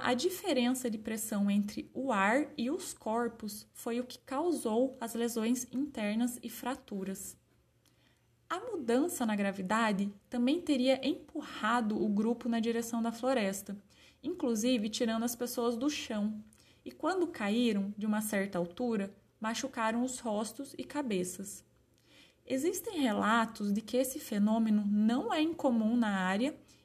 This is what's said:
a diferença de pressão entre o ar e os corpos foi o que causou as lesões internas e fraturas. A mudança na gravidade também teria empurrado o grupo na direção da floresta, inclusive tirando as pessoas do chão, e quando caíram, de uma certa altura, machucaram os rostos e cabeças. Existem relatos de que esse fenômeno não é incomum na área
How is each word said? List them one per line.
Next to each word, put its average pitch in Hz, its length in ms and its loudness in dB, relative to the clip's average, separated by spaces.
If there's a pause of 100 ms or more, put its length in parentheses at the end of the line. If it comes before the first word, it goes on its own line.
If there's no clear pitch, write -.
a 262 80 4
diferença 254 760 2
de 220 100 -2
pressão 214 520 -2
entre 202 420 0
o 262 200 -2
ar 220 340 4 (100)
e 233 140 0
os 370 220 -4
corpos 226 800 -4
foi 233 260 -4
o 247 60 -2
que - 160 -14
causou 262 800 0
as 220 140 -6
lesões 233 580 0
internas 240 680 -2
e 233 60 -10
fraturas. 196 880 -6 (1120)
A 349 120 -4
mudança 311 680 0
na 214 80 2
gravidade 202 800 0 (180)
também 262 300 2
teria 262 440 2
empurrado 233 960 -2
o 214 80 2
grupo 226 400 0
na 233 120 2
direção 233 420 -2
da 233 80 0
floresta, 214 640 -2 (460)
inclusive 240 680 2
tirando 226 360 0
as 240 100 -2
pessoas 240 420 -2
do 269 140 2
chão, 214 500 -2 (440)
e - 80 -10
quando 349 340 0
caíram, 208 720 0
de 208 100 -4
uma 214 140 2
certa 196 380 0
altura, 196 540 -2 (280)
machucaram 233 640 -2
os 262 160 -4
rostos 226 580 -4
e 262 60 -8
cabeças. 196 800 -4 (840)
Existem 349 540 -2
relatos 214 720 2
de 208 80 2
que - 160 -4
esse 262 240 0
fenômeno 214 640 2
não 226 460 2
é 320 80 2
incomum 247 560 2
na 226 140 4
área 196 440 2 (300)